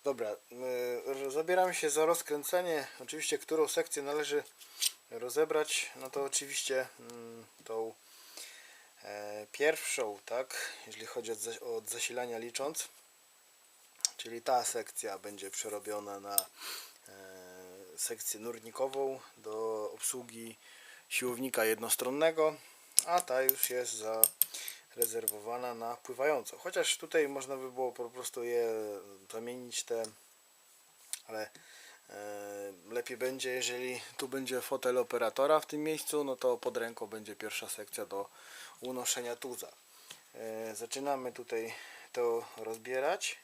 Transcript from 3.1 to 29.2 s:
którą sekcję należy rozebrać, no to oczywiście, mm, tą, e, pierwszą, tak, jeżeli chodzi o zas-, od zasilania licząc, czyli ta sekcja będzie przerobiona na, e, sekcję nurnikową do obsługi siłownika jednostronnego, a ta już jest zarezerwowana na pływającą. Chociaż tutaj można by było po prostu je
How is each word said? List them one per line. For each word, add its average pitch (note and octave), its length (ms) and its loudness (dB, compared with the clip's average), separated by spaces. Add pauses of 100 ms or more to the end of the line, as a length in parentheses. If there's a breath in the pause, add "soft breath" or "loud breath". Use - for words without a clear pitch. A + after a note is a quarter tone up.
którą D#3 300 4
sekcję D3+ 360 2
należy C#3+ 400 2 (680 loud breath)
rozebrać, D3 840 2
no C3 140 -8
to C#3 140 0
oczywiście, C3+ 640 2 (120)
mm, A#2 460 -12 (180)
tą, A2+ 300 0 (1080 loud breath)
e, G#2 480 -6
pierwszą, C3+ 760 2
tak, B2+ 300 -2 (320 loud breath)
jeżeli A2+ 180 -10
chodzi A#2 260 -4
o A2 40 0
zas-, A#2 420 -4
od A2 120 -4
zasilania A#2+ 480 -2
licząc, C3+ 500 -2 (1300)
czyli A#2 240 -6
ta B2 220 6
sekcja G#2 560 -4
będzie G2 320 -10
przerobiona G#2 680 -4
na, G2+ 180 -4
e, - 1120 -6 (500)
sekcję - 400 -2
nurnikową C3 800 0 (180)
do A2 560 -2
obsługi A#2 640 -6 (520 loud breath)
siłownika B2 560 2
jednostronnego, C#3+ 880 4 (500 loud breath)
a F3 160 6
ta B2+ 200 4
już C3 280 2
jest A#2 340 0 (920 loud breath)
zarezerwowana A#2 800 -2
na A#2 220 -4
pływającą. C3 640 -2
Chociaż F3+ 400 0
tutaj D#3 300 4
można C3+ 300 -4
by C3 140 -6
było B2+ 200 0
po A#2+ 180 -6
prostu A#2+ 340 -6
je A#2+ 260 4 (640)